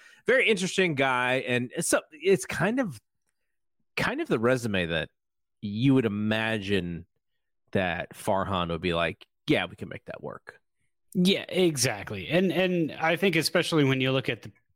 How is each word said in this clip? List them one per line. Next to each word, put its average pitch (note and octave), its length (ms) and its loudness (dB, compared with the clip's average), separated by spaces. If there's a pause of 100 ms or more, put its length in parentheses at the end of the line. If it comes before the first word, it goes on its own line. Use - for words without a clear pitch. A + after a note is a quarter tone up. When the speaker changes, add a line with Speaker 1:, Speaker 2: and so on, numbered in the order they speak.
(260)
Speaker 1:
very A#3 220 2
interesting F#3 480 0
guy. B2+ 520 0
And B2 280 -2
it's E3 160 -4
a, - 100 2 (100)
it's F3+ 340 0
kind G#3+ 340 -2
of, F3 220 -6 (960)
kind A3 240 -2
of E4 60 -6
the D#3 120 2
resume A2+ 460 2
that D#2+ 240 -2 (520)
you A2+ 340 2
would B2+ 100 4
imagine G#2 1000 -2 (640)
that F2 420 -2
Farhan F#2 560 -2
would E2 120 -4
be F2 120 0
like, E2+ 320 -2 (220)
"Yeah, G#2+ 180 2
we F2+ 100 -12
can F2 140 -14
make - 160 -16
that - 180 -14
work." - 380 -16 (520)
Speaker 2:
Yeah, F3+ 360 2
exactly. B2 800 -2
And, F3+ 220 2
and E3+ 420 0
I E3 220 0
think F3 200 2
especially D#3+ 480 2
when C3 160 2
you C3 120 0
look C3 180 0
at A#2+ 140 -6
the G#2+ 80 -18 (240)